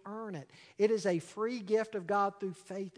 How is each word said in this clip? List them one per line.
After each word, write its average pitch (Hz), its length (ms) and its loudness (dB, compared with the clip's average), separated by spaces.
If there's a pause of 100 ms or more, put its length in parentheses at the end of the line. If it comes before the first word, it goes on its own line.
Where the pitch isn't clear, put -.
earn 214 300 -8
it. 139 140 -10 (280)
It 214 140 6
is 202 140 0
a 180 140 4
free 226 400 -4
gift 214 360 0
of 180 120 -6
God 202 320 2
through 190 140 -4
faith 196 440 -8